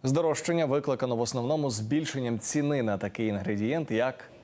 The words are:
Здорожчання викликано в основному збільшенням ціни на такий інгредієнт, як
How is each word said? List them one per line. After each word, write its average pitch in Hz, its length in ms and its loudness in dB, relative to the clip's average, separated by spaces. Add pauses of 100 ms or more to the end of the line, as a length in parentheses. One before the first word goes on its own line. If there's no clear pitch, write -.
Здорожчання 160 600 2
викликано 131 500 0
в 113 60 0
основному 135 480 0
збільшенням 120 720 0
ціни 143 440 0
на 104 140 0
такий 101 300 -2
інгредієнт, 107 640 0
як 120 240 0 (280)